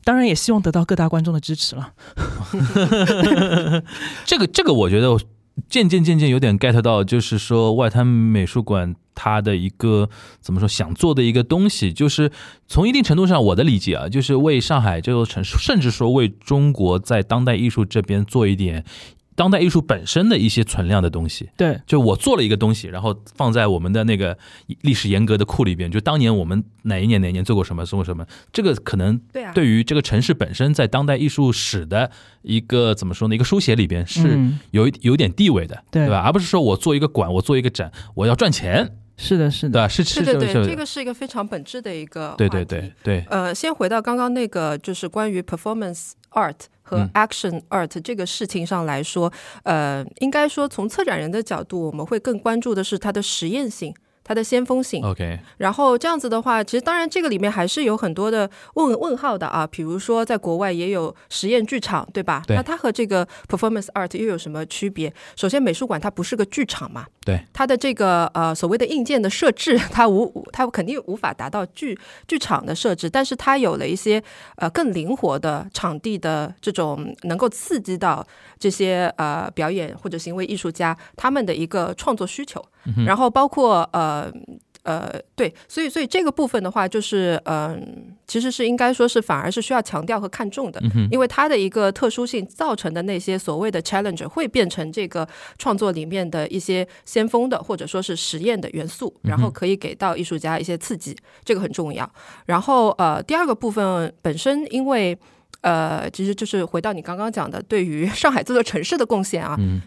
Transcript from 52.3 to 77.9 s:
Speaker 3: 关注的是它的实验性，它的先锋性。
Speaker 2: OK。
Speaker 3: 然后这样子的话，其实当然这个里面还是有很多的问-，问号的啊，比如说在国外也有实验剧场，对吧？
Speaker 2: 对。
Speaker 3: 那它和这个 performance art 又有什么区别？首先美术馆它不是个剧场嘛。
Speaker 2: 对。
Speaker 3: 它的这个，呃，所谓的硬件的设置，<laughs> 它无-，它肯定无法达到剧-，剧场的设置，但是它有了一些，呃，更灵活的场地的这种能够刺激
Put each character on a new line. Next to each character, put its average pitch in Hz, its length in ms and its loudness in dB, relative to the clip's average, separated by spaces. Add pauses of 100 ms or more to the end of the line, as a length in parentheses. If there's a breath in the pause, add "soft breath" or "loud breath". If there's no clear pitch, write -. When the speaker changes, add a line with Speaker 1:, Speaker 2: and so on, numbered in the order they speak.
Speaker 3:
关 226 220 -2
注 233 160 -2
的 190 80 -2
是 190 160 -4
它 208 100 -4
的 202 120 -2
实 - 260 -4
验 240 240 -4
性， - 240 -12 (300)
它 214 100 -4
的 226 80 0
先 247 220 0
锋 254 180 0
性。 165 220 -6
Speaker 2:
OK。 87 340 -4 (180 loud breath)
Speaker 3:
然 98 140 0
后 262 260 4
这 285 120 -4
样 320 100 -2
子 262 100 -6
的 226 120 -2
话， 233 200 0
其 208 100 -8
实 247 100 0
当 330 160 0
然 330 120 -2
这 370 120 -2
个 320 80 0
里 196 100 0
面 202 100 0
还 202 160 0
是 285 200 -2
有 220 100 2
很 185 180 -2
多 196 160 -2
的 214 200 0 (240 loud breath)
问-， 302 260 2
问 320 160 -2
号 254 220 -2
的 170 100 -6
啊， 156 180 -2
比 156 160 -8
如 165 160 -6
说 226 280 -2
在 226 120 -2
国 170 200 -4
外 190 160 -2
也 170 160 -4
有 175 260 -4 (140)
实 - 180 -6
验 226 180 2
剧 262 140 -4
场， 190 320 -4
对 190 100 -6
吧？ 160 240 -4
Speaker 2:
对。 107 120 2
Speaker 3:
那 262 40 0
它 320 140 -6
和 262 160 0
这 220 160 -2
个 185 180 0 (220 loud breath)
performance 214 460 -2
art 180 240 -6
又 220 80 -4
有 190 120 -2
什 160 140 -12
么 156 140 -8
区 196 240 -6
别？ 156 220 -6 (260 loud breath)
首 196 100 -2
先 269 160 0
美 185 100 2
术 254 140 -6
馆 170 120 -4
它 202 120 -6
不 - 100 -6
是 208 140 -6
个 214 120 0
剧 262 180 -4
场 - 260 -8
嘛。 120 140 -12 (180)
Speaker 2:
对。 92 160 0 (140)
Speaker 3:
它 269 120 -2
的 262 100 2
这 262 180 0
个， 175 400 2
呃， 165 200 0
所 165 160 -2
谓 220 80 2
的 - 80 -4
硬 294 180 -2
件 269 160 0
的 196 100 0
设 262 220 2
置， 254 300 2
<laughs> - 100 -6
它 233 160 4
无-， 202 440 0
它 262 160 -2
肯 220 180 -4
定 247 200 -6
无 190 100 -8
法 175 180 -4
达 127 160 -10
到 190 180 -6
剧-， 247 300 -10 (300 loud breath)
剧 320 100 -2
场 - 260 -2
的 139 120 -6
设 202 180 0
置， 165 160 -4
但 269 160 2
是 262 100 -6
它 277 220 0
有 185 200 0
了 139 100 -4
一 175 80 -2
些， 214 260 0 (360 loud breath)
呃， 165 120 -4
更 247 240 -2
灵 175 220 -4
活 143 240 -2
的 156 340 -4
场 156 260 -6
地 214 180 -6
的 156 440 -4
这 214 100 -4
种 151 520 -4
能 175 140 -4
够 240 120 0
刺 254 300 -6
激 185 180 -6